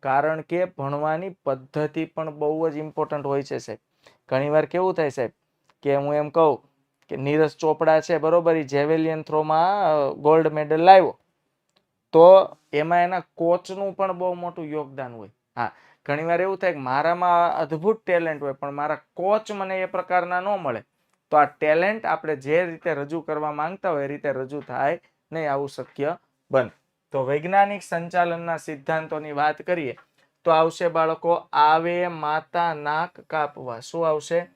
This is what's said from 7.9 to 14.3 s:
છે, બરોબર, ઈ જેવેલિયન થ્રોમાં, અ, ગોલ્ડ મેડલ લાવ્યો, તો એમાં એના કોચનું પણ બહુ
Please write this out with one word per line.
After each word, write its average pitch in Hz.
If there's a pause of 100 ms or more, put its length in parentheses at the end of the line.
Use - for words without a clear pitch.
છે, 165
બરોબર, 165
ઈ 156
જેવેલિયન 156
થ્રોમાં, 160
અ, 147
ગોલ્ડ 156
મેડલ 151
લાવ્યો, 180 (920)
તો 185 (160)
એમાં 170
એના 180
કોચનું 185
પણ 190
બહુ 180